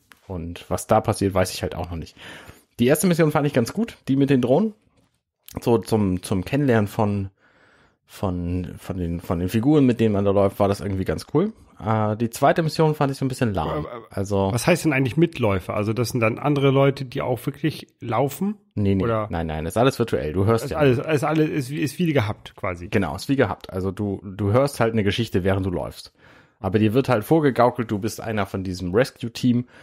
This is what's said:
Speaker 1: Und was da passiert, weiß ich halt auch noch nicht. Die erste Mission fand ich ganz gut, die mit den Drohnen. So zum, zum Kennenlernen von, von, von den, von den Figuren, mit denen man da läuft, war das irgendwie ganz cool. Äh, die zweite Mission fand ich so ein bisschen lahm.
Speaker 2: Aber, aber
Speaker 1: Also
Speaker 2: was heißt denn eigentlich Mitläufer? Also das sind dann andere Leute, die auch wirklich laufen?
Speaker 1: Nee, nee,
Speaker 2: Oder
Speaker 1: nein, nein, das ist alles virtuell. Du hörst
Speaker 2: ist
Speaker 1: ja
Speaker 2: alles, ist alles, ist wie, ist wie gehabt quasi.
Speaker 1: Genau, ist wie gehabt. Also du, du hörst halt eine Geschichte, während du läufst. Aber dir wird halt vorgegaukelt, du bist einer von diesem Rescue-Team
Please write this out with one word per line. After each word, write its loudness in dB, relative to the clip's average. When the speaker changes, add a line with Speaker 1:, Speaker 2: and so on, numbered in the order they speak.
Speaker 1:
Und -10
was -6
da 4
passiert, 0
weiß 0
ich -10
halt -4
auch -8
noch -8
nicht. -12
Die 4
erste 4
Mission 2
fand 2
ich -4
ganz 0
gut, -4
die 2
mit 4
den 4
Drohnen. 2
So 4
zum, 0
zum -2
Kennenlernen 2
von, -2
von, -6
von -10
den, -4
von -4
den -2
Figuren, 4
mit 2
denen 2
man 0
da 2
läuft, 2
war 4
das 0
irgendwie -4
ganz -4
cool. 0
Äh, 0
die -2
zweite 2
Mission 2
fand 0
ich -8
so -2
ein 0
bisschen -2
lahm. -2
Speaker 2:
Aber, -14
aber -16
Speaker 1:
Also 0
Speaker 2:
was -2
heißt 2
denn 2
eigentlich 0
Mitläufer? 2
Also 0
das -2
sind -2
dann 2
andere 2
Leute, 2
die -8
auch -4
wirklich -6
laufen? -2
Speaker 1:
Nee, 2
nee, 2
Speaker 2:
Oder 0
Speaker 1:
nein, -4
nein, -4
das -6
ist -4
alles 4
virtuell. -2
Du 0
hörst 2
Speaker 2:
ist -6
Speaker 1:
ja -6
Speaker 2:
alles, 4
ist -2
alles, 2
ist -4
wie, -6
ist -4
wie 2
gehabt -2
quasi. -8
Speaker 1:
Genau, -2
ist -6
wie 0
gehabt. 0
Also -2
du, -4
du -2
hörst 2
halt 2
eine 0
Geschichte, 0
während 2
du -2
läufst. -8
Aber 0
dir 2
wird 2
halt 0
vorgegaukelt, 2
du -2
bist -6
einer -4
von -6
diesem -6
Rescue-Team 0